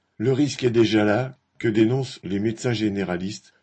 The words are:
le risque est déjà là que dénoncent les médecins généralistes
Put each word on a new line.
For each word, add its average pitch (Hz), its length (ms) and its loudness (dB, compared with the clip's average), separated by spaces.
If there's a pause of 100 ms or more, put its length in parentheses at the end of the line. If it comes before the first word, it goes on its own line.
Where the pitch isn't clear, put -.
(160)
le 123 160 0
risque 135 320 -2
est 120 60 4
déjà 107 340 4
là 120 340 0 (200)
que - 100 -2
dénoncent 117 560 0
les 98 160 -4
médecins 110 320 -2
généralistes 98 800 -4 (100)